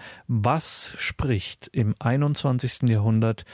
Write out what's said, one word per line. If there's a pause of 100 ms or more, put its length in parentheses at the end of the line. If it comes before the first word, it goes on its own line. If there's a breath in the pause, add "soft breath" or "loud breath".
(260 loud breath)
Was
spricht
im
einundzwanzigsten
Jahrhundert